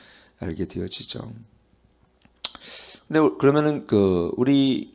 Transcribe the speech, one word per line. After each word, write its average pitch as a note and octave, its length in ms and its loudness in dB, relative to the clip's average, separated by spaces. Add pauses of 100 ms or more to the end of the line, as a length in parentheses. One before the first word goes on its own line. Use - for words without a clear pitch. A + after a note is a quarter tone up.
(400)
알게 F2 280 -6
되어지죠. - 640 -10 (1800)
근데 D#3 320 2
그러면은 D3 480 2
그 F#2 480 2
우리 C3+ 600 2